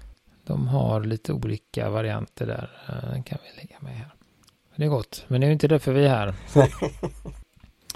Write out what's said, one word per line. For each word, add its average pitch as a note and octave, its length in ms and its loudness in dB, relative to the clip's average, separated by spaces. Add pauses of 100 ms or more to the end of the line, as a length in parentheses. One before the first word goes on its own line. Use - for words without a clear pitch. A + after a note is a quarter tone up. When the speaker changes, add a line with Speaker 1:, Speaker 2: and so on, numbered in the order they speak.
(460)
Speaker 1:
De - 220 -2
har A#2+ 340 2
lite A2 320 -4
olika A2+ 560 -4
varianter G#2+ 580 -4
där. - 220 -6 (200)
Eh, - 60 -8 (160)
den B2+ 120 -6
kan - 200 -10
vi - 60 -20 (120)
lägga - 180 -18
med C3 160 -14
här. C3 180 -16 (640)
Det D3 100 -2
är D3+ 40 2
gott, - 380 -2
men B2+ 140 2
det C#3 40 4
är D3 40 6
ju D#3 40 6
inte D3 140 4
därför D3 260 4
vi C#3+ 120 6
är C#3 40 8
här. G#2 240 2 (220)
Speaker 2:
<laughs> C#3 140 8 (1300)